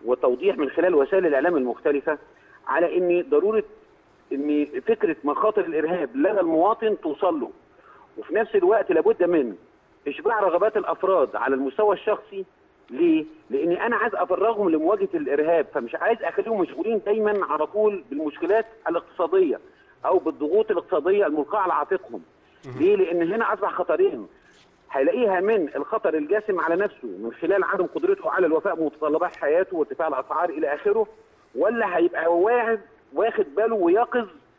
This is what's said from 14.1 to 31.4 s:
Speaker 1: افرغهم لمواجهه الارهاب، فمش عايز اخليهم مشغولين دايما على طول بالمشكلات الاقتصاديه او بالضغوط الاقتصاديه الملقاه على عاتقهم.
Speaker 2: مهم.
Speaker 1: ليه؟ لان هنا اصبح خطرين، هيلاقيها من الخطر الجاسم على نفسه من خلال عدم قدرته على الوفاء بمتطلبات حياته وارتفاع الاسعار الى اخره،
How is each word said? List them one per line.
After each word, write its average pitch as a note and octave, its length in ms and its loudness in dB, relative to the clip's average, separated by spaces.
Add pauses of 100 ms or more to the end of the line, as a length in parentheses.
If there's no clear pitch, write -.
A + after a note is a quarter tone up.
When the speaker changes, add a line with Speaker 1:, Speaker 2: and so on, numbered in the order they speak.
Speaker 1:
افرغهم F#3+ 560 0
لمواجهه F#3 440 2
الارهاب، D3+ 600 2
فمش A#2 200 -6
عايز G#3+ 280 -2
اخليهم G3 380 -2
مشغولين G#3 460 -2
دايما G#3 440 0
على D3+ 160 -2
طول G3+ 440 -2
بالمشكلات E3+ 560 -2 (220)
الاقتصاديه E3+ 720 0 (460)
او F3+ 120 2
بالضغوط D#3+ 520 0
الاقتصاديه F3 560 0
الملقاه D3+ 320 -2
على F#3 140 0
عاتقهم. D#3 500 -4 (440)
Speaker 2:
مهم. B2+ 120 -12
Speaker 1:
ليه؟ F#3+ 180 4
لان F3 360 0
هنا G#3+ 220 -2
اصبح F#3+ 180 -4
خطرين، F3+ 540 0 (680)
هيلاقيها F3+ 480 2
من G3 360 2
الخطر F3+ 380 -2
الجاسم F3+ 460 -2
على D#3+ 160 0
نفسه G3 320 -4
من G#2 320 -10
خلال F#3 240 0
عدم F#3 220 -2
قدرته F#4 440 -2
على F#3 160 2
الوفاء D#3+ 280 0
بمتطلبات D#3 640 -2
حياته E3+ 400 0
وارتفاع D#3+ 320 -2
الاسعار D3 420 -2
الى D3+ 240 -4
اخره، G#3 320 0 (480)